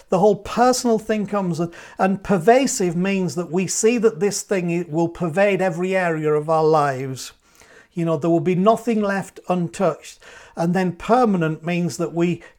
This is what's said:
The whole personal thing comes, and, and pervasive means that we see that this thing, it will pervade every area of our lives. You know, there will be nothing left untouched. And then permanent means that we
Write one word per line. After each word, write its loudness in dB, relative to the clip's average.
The 2
whole 4
personal 0
thing -4
comes, -2
and, -4
and 0
pervasive 2
means 0
that -6
we -2
see 0
that 2
this -2
thing, -2
it -2
will 0
pervade 0
every -2
area 0
of 0
our 2
lives. 0
You -4
know, 0
there 0
will 4
be 0
nothing 2
left -4
untouched. -2
And 0
then 0
permanent 0
means -4
that -4
we -2